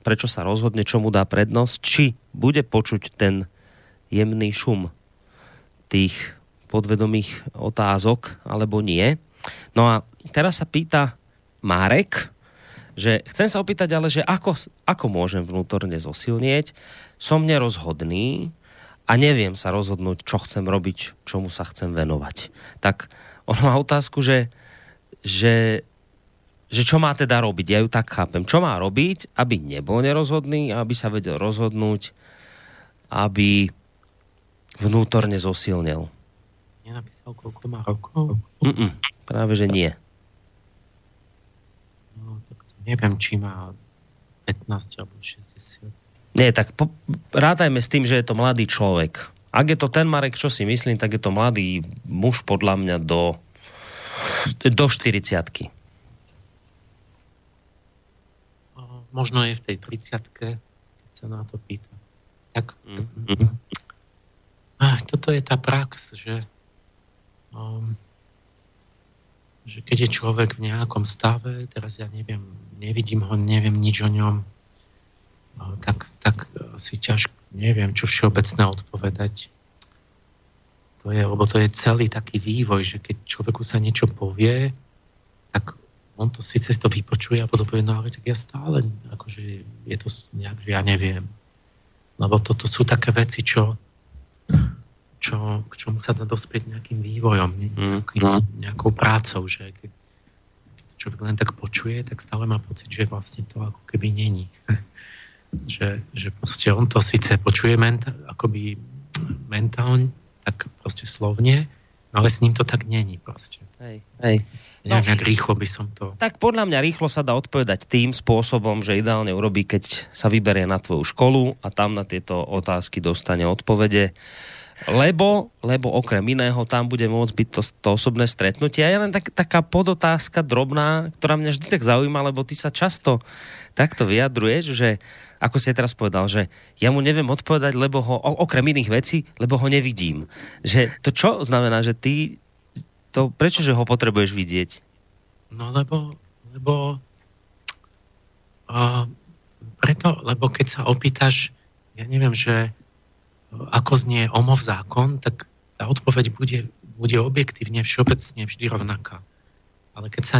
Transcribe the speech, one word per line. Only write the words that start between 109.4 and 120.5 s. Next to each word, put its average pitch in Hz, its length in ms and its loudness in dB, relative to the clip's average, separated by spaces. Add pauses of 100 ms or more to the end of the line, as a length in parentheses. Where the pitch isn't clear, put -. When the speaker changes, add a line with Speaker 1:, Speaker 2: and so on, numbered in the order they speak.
Speaker 2:
mentálne, 120 640 0 (320)
tak - 240 -6 (160)
proste - 240 -8
slovne, 120 640 2 (400)
ale 104 160 4
s 113 160 0
ním 117 80 6
to 117 160 0
tak 110 160 -2
není 104 320 -4
proste. - 480 -16 (160)
Speaker 1:
Hej. 110 240 -16 (160)
Hej. 110 240 2 (400)
Speaker 2:
Neviem, 107 240 2
Speaker 1:
No. 107 80 4
Speaker 2:
jak 107 80 0
rýchlo 110 320 2
by 107 80 -2
som 101 320 -6
to 95 240 -10
Speaker 1:
Tak - 240 -2
podľa 226 240 2
mňa 143 160 2
rýchlo 160 240 0
sa 147 160 -2
dá 127 80 0
odpovedať 123 560 -2
tým 123 240 4
spôsobom, 110 720 2
že 101 160 0
ideálne 110 320 0
urobí, 101 320 0
keď - 480 -4
sa - 160 0
vyberie 101 400 2